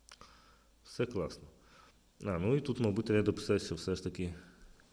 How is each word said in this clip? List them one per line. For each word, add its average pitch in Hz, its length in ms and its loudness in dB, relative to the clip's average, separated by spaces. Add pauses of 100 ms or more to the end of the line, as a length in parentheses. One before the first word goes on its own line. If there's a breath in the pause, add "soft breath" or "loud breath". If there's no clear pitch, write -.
(840 loud breath)
Все - 220 -2
класно. - 420 -6 (760 loud breath)
А, 95 140 0
ну 107 180 2
і 147 40 2
тут, 120 200 -2
мабуть, 107 260 2
треба 107 160 4
дописати, 98 420 2
що - 100 -4
все 92 200 -2
ж - 100 -6
таки 87 300 -4 (580 loud breath)